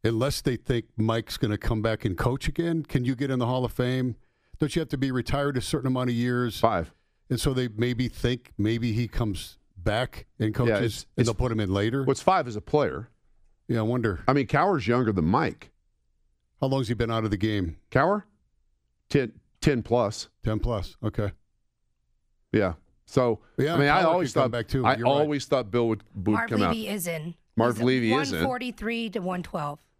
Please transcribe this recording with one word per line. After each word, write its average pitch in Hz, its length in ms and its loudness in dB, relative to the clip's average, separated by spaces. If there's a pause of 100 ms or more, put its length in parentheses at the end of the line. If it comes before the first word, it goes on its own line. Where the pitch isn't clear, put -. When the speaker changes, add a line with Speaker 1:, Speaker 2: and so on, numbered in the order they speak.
Speaker 1:
Unless 117 360 0
they 127 140 0
think 120 300 -2 (120)
Mike's 113 400 0
gonna 104 200 0
come 113 240 -2
back 110 240 -2
and 92 120 0
coach 127 300 -2
again, 165 360 -2
can 123 220 -2
you 131 100 0
get 135 160 -4
in 127 80 0
the 120 60 0
Hall 127 200 0
of 120 80 -4
Fame? 127 420 -2 (440)
Don't 151 160 -2
you 170 60 2
have - 80 -6
to 143 80 -4
be 131 140 0
retired 135 460 0
a 117 40 0
certain 131 260 -2
amount 127 240 0
of 117 40 0
years? 123 440 0
Speaker 2:
Five. 113 340 2 (360)
Speaker 1:
And 123 100 0
so 139 140 0
they 127 160 0
maybe 120 380 -2
think - 500 -4
maybe 113 360 0
he 117 140 0
comes 104 500 -4 (200)
back 107 500 -4 (120)
and 113 100 0
Speaker 2:
Yeah, 104 40 -4
Speaker 1:
coaches, 117 320 2
Speaker 2:
it's, - 180 -4
Speaker 1:
and - 140 -20
Speaker 2:
it's, 117 100 4
Speaker 1:
they'll 117 80 0
put 123 160 0
him 107 80 -2
in 95 140 0
later? 117 320 0
Speaker 2:
what's 135 160 0
five 180 260 2
as 110 80 -8
a 104 60 -6
player? 110 480 0 (580)
Speaker 1:
Yeah, 117 120 0
I - 20 0
wonder. 113 480 0
Speaker 2:
I 131 40 4
mean, 139 140 0
Cowher's 151 400 0
younger 120 240 2
than 87 140 0
Mike. 113 460 -2 (920)
Speaker 1:
How 135 60 0
long's 131 200 0
he 117 60 -2
been 113 180 -2
out 110 140 0
of 101 60 0
the 104 60 0
game? 101 400 -2 (140)
Speaker 2:
Cowher? 185 320 2 (840)
Ten, 127 260 2 (280)
ten 131 220 2
plus. 113 460 0 (140)
Speaker 1:
Ten 110 160 -2
plus, 110 440 -4
okay. 104 280 -4 (1200)
Speaker 2:
Yeah. 98 220 2 (320)
So, 120 340 2 (180)
Speaker 1:
Yeah, 151 180 0
Speaker 2:
I - 20 4
mean, 143 120 4
I 170 120 6
Speaker 1:
Cowher 170 40 4
Speaker 2:
always 165 280 2
Speaker 1:
could 156 60 2
come 135 60 4
Speaker 2:
thought, 120 120 -2
Speaker 1:
back 113 100 -6
too. 131 180 0
Speaker 2:
I 131 100 6
Speaker 1:
You're 117 100 -4
right. 131 60 6
Speaker 2:
always 147 340 2
thought 123 240 0
Bill 120 200 2
would, 110 140 -2 (120)
would 104 180 0
Speaker 3:
Marv 226 160 0
Speaker 2:
come 104 140 2
out. - 100 2
Speaker 3:
Levy 220 140 -4
is 196 200 -6
in. 165 280 -8 (200)
Speaker 2:
Marv 117 220 2
Speaker 3:
He's 117 80 0
Speaker 2:
Levy 123 280 2
is 147 200 0
in. 80 60 -2
Speaker 3:
one - 80 2
forty-three 233 640 -6
to 220 80 -6
one 180 240 -4
twelve. 147 360 -8 (200)